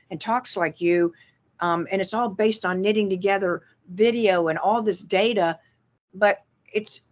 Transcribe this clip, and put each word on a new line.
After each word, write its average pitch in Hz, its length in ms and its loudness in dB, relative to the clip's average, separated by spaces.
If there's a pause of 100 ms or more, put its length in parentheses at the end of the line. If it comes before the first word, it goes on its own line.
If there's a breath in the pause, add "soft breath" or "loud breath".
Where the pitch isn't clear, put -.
(100)
and 165 100 -10
talks 240 360 -4
like 165 240 -4
you. 170 320 2 (480 soft breath)
Um, 170 300 -2
and 196 100 -2
it's 190 140 -4
all 233 160 -2
based 214 340 0
on 180 160 -2
knitting 208 300 0
together 190 520 0 (240 soft breath)
video 190 640 2
and 160 100 -2
all 214 220 0
this 214 220 -2
data. 190 560 0 (560 soft breath)
But 202 280 2 (300)
it's, - 400 -6